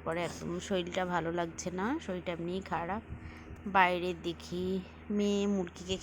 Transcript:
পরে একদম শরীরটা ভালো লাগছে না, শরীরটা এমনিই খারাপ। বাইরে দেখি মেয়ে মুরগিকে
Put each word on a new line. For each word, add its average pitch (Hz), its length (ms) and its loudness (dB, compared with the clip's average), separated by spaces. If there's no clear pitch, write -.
পরে 165 220 0
একদম 160 240 -4
শরীরটা 180 380 0
ভালো 170 240 2
লাগছে 170 300 -2
না, 190 60 0
শরীরটা 180 280 -2
এমনিই 175 380 -2
খারাপ। 175 320 -2
বাইরে 180 320 6
দেখি 175 420 -2
মেয়ে 202 300 4
মুরগিকে 190 560 0